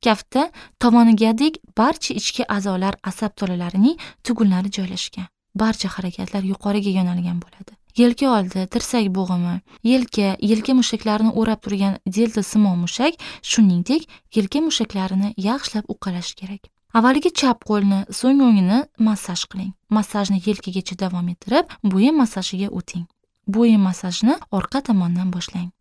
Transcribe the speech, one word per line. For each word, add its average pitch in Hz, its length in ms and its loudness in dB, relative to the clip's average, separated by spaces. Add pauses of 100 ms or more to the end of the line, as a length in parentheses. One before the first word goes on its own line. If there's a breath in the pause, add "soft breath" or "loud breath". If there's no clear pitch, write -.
Kaftda 247 440 0 (320 loud breath)
tovonigadek 226 800 4 (160)
barcha 254 360 0
ichki - 360 -6
a'zolar, 196 540 -2
asab 196 340 -6
tolalarining 190 640 0 (220 loud breath)
tugunlari 202 500 0
joylashgan. 185 560 -8 (240)
Barcha 220 420 -2
harakatlar 190 480 -6
yuqoriga 202 460 -2
yo'nalgan 180 560 -2
bo'ladi. - 320 -20 (160)
Yelka 240 320 4
oldi, 196 340 0 (140)
tirsak 233 400 0
bo'g'imi, 180 420 -2 (280 soft breath)
yelka, 233 440 2 (140)
yelka 220 320 2
mushaklarini 220 640 2
o'rab 220 240 0
turgan 196 460 -2
delta 220 340 0
simon 196 380 2
mushak, 233 340 -2 (300 loud breath)
shuningdek, 208 640 2 (260 soft breath)
yelka 220 320 0
mushaklarini 196 720 -2
yaxshilab 214 560 -4
uqalash 180 400 -8
kerak. - 400 -16 (200)
Avvaliga 262 360 4
chap 262 400 0
qo'lni, 202 300 2 (100)
so'ng 269 380 2
o'ngini 202 320 4 (180)
massaj 208 480 -2
qiling. 190 260 -8 (180)
Massajni 202 520 0
yelkagacha 185 560 -6
davom 180 360 -4
ettirib, 269 320 0 (180 loud breath)
bo'yin 214 340 4
massajiga 196 520 -2
o'ting. 175 360 -10 (420)
Bo'yin 220 340 4
massajini 190 540 0 (160)
orqa 208 300 -2
tomondan 185 520 0
boshlang. 175 480 -8